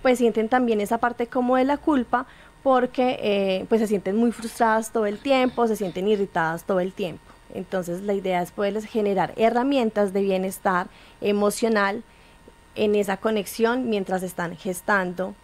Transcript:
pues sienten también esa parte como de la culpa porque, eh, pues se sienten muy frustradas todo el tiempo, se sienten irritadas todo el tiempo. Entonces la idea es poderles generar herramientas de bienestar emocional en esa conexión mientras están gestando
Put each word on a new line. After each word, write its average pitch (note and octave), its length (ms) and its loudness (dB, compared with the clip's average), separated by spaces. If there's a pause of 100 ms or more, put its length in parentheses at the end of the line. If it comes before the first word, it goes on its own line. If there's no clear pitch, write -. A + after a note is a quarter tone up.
pues B3 160 4
sienten A3 320 2
también A#3+ 320 2
esa A3+ 160 -2
parte A#3+ 280 -2
como B3 300 0
de B3+ 80 4
la C#4+ 140 0
culpa C4 480 0 (360)
porque, B3+ 600 2
eh, G3 480 0
pues A3+ 100 4
se A3 60 0
sienten G3 300 -2
muy A#3 160 4
frustradas A3+ 580 0
todo A3 160 0
el G#3 120 -4
tiempo, B3+ 480 2
se G#3+ 100 0
sienten F#3 320 -4
irritadas F3 560 0
todo F#3+ 160 0
el F#3 120 -2
tiempo. F3 300 -8 (320)
Entonces F3+ 480 -6
la G3+ 100 -2
idea F#3 300 0
es F3 80 -6
poderles G#3 340 -2
generar G3+ 520 0
herramientas A3+ 760 2
de G3 80 0
bienestar F#3+ 680 -2 (340)
emocional G#3 800 0 (760)
en G#3+ 160 2
esa G3+ 220 0
conexión A3+ 720 -2
mientras F#3+ 340 -2
están F3+ 320 -6
gestando F#3 880 -2